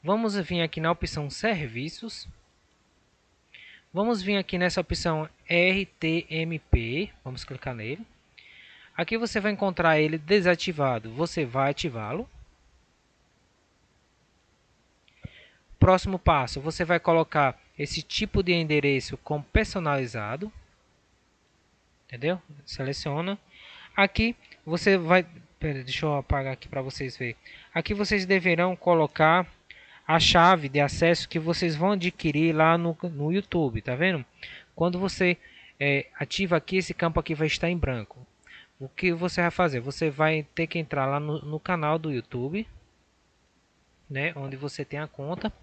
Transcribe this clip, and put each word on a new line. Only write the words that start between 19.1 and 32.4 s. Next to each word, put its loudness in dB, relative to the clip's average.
como -6
personalizado. -2
Entendeu? -4
Seleciona. -6
Aqui 2
você 2
vai, 4
pera, -4
deixa -4
eu 2
apagar -2
aqui -14
pra -6
vocês -8
verem. -6
Aqui -2
vocês 0
deverão 2
colocar 4
a 4
chave 6
de 0
acesso 2
que -4
vocês -2
vão 0
adquirir 0